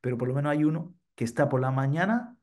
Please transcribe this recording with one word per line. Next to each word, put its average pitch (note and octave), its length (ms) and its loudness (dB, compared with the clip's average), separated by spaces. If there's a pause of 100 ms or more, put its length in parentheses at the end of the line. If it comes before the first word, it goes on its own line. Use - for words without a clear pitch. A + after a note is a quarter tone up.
pero B2 180 -4
por B2 100 -2
lo C3 60 -2
menos C#3+ 180 0
hay D3+ 120 2
uno D#3 300 0 (200)
que A#2+ 100 -4
está C3+ 240 0
por C3 120 2
la C3 100 0
mañana D#3+ 720 0